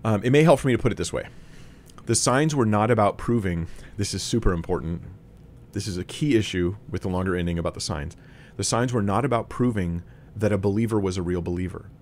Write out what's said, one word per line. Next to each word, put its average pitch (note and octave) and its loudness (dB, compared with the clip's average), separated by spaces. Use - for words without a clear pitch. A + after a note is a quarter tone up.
Um, G#2+ 2
it B2 2
may D3 8
help D#3+ 8
for C#3+ -2
me B2+ 4
to G#2+ 2
put - 2
it - -6
this - -4
way. - -6
The A#2 0
signs C#3+ 2
were B2+ 2
not G#2+ 2
about A2 4
proving, F#2+ -2
this G2+ -4
is G2 -6
super A2 2
important, E2 -2
this G2+ -6
is F#2 -6
a F2+ -6
key C#3+ 0
issue F#2 0
with F#2 -4
the G2+ -4
longer F#2 0
ending F2 -2
about E2+ -2
the - -12
signs. D#2 -6
The G2+ -4
signs A#2+ 0
were B2 0
not G2+ 0
about A#2+ -2
proving F#2 0
that G#2 2
a G2 2
believer G#2+ 2
was F#2+ 0
a F#2 -4
real F2+ -2
believer. F2 -6